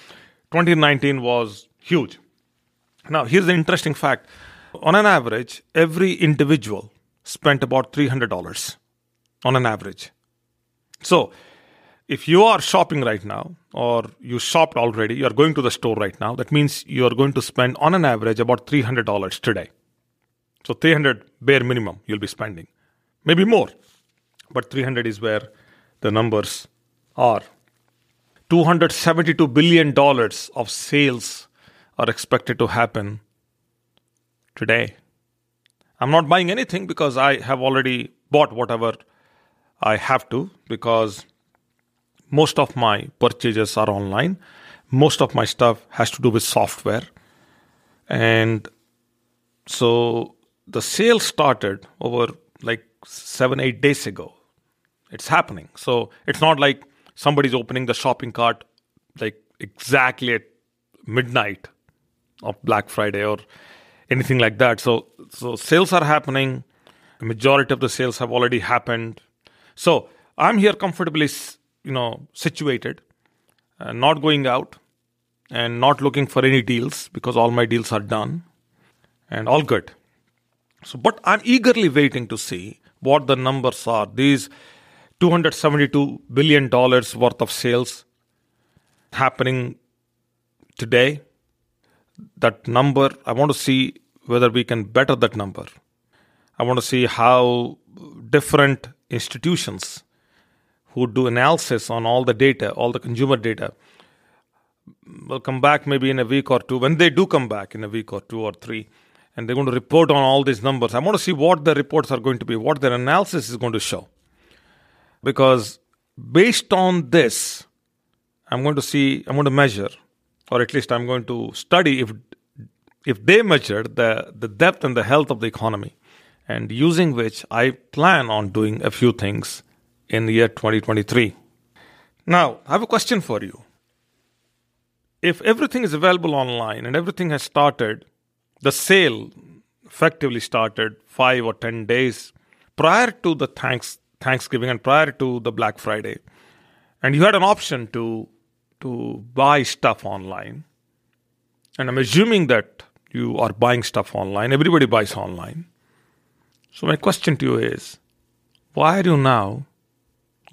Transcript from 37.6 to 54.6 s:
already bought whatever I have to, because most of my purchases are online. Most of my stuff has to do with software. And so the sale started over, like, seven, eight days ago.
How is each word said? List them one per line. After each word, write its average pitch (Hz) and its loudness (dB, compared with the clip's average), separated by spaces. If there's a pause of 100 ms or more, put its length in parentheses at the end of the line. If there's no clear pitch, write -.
already 131 -2 (180)
bought 147 4
whatever 113 -4 (880)
I 107 2
have 131 -2
to, 143 -6 (180)
because 113 -2 (1040)
most 147 2
of 143 0
my 110 0 (100)
purchases 110 0
are 107 2
online. 104 -2 (520)
Most 143 4
of 131 0
my 117 0
stuff 117 0
has 113 -2
to - -12
do 123 4
with 110 2
software. 104 -2 (1080)
And 113 0 (1000)
so 117 0 (320)
the 113 -6
sale 226 2
started 117 0 (140)
over, 120 -2 (340)
like, 117 -6 (200)
seven, - -4
eight 123 -4
days 139 0
ago. 87 -14 (800)